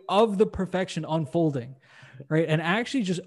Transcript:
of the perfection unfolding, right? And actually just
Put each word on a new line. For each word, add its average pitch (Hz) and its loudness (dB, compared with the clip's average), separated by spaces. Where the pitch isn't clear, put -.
of 202 4
the 208 4
perfection 175 -4
unfolding, 151 0
right? 160 2
And 156 2
actually 220 0
just 180 -2